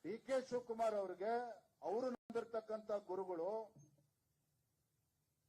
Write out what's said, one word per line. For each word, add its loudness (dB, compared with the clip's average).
ಡಿ -4
ಕೆ 0
ಶಿವಕುಮಾರ್ 2
ಅವ್ರಿಗೆ 0
ಅವರು 0
ನಂಬಿರ್ತಕ್ಕಂಥ -2
ಗುರುಗಳು 0